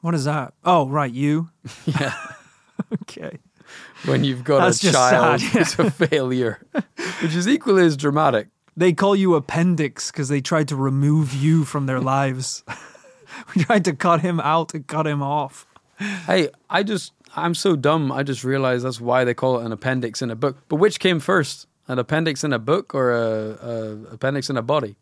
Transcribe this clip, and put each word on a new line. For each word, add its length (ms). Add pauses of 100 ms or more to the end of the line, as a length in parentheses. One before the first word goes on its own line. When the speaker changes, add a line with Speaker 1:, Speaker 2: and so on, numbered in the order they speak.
Speaker 1:
What 140
is 100
that? 280 (100)
Oh, 240
right, 240
you. 380 (180)
Speaker 2:
<laughs> 180
Yeah. 280 (440)
Speaker 1:
<laughs> 460
Okay. 360 (640)
Speaker 2:
When 180
you've 200
got 160
Speaker 1:
That's 200
Speaker 2:
a 20 (100)
Speaker 1:
just 40
Speaker 2:
child 460
Speaker 1:
sad, 120
yeah. 100
Speaker 2:
who's 160
a 100 (180)
failure, 520 (640)
which 140
is 120
equally 380
as 120
dramatic. 500 (300)
Speaker 1:
They 160
call 220
you 200
appendix 760
'cause 160
they 140
tried 260
to 80
remove 580
you 320
from 200
their 160
lives. 680
<laughs> 60 (840)
We 80
tried 220
to 100
cut 260
him 180
out 360
and 100
cut 220
him 160
off. 420 (600)
Speaker 2:
Hey, 220 (200)
I 140
just, 300 (220)
I'm 200
so 200
dumb, 360
I 120
just 200
realized 420
that's 160
why 220
they 100
call 260
it 60
an 60
appendix 500
in 80
a 60
book. 220 (120)
But 60
which 240
came 200
first? 460 (220)
An 100
appendix 460
in 100
a 60
book 340
or 180
a, 500
a 520
appendix 380
in 60
a 40
body? 400